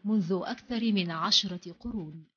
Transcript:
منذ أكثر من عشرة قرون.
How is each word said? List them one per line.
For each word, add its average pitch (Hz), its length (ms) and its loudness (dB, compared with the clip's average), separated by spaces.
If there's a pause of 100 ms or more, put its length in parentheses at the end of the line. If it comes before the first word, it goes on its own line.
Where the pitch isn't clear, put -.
منذ 196 380 2
أكثر 233 480 -2
من 180 200 2
عشرة 175 680 0
قرون. 165 460 -8 (120)